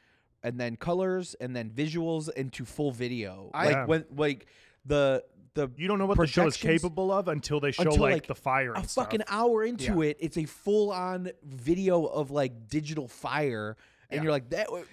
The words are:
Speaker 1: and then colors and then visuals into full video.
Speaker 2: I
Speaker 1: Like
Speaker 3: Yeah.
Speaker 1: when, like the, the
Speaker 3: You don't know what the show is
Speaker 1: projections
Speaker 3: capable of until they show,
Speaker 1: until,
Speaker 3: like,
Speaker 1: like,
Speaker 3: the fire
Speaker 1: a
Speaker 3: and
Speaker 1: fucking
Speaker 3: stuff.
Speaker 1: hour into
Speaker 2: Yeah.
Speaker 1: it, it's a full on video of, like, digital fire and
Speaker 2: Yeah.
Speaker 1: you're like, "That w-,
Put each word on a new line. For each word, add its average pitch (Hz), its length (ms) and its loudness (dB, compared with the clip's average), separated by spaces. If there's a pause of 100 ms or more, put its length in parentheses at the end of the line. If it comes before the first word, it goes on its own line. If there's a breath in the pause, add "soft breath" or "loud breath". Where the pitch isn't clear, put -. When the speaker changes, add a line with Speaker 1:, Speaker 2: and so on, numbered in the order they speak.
(420 soft breath)
Speaker 1:
and 120 180 -6
then 117 160 -4
colors 185 640 -2
and 127 160 -6
then 113 140 -6
visuals 156 640 -2
into 131 320 -6
full 147 240 -2
video. 113 640 -6
Speaker 2:
I 156 100 -2
Speaker 1:
Like 147 100 4
Speaker 3:
Yeah. 135 120 0
Speaker 1:
when, 160 180 2 (100)
like 143 320 -2 (380 soft breath)
the, 139 400 2 (300)
the 139 220 -2
Speaker 3:
You 165 120 -4
don't 202 100 2
know 196 60 2
what 196 140 4
the 170 80 6
show 165 200 4
is 143 120 0
Speaker 1:
projections 160 240 4
Speaker 3:
capable 180 280 -2
of 196 160 0
until 151 320 -2
they 139 140 0
show, 175 120 0
Speaker 1:
until, 151 180 6
Speaker 3:
like, 135 100 6
Speaker 1:
like, 151 140 0
Speaker 3:
the 127 80 -6
fire 131 400 -2
Speaker 1:
a - 60 -4
Speaker 3:
and - 100 -6
Speaker 1:
fucking 220 320 -2
Speaker 3:
stuff. 202 120 -4
Speaker 1:
hour 226 300 4
into 208 400 0
Speaker 2:
Yeah. 151 60 2
Speaker 1:
it, 151 100 -6
it's 160 160 -4
a 160 80 0
full 202 480 0
on 180 380 -4 (120)
video 160 640 2
of, 143 260 -2
like, 127 380 0
digital 151 400 -4
fire 117 680 -2 (320 soft breath)
and - 80 -2
Speaker 2:
Yeah. 151 40 -2
Speaker 1:
you're 156 100 2
like, 131 180 0
"That 214 180 -2
w-, 175 240 -8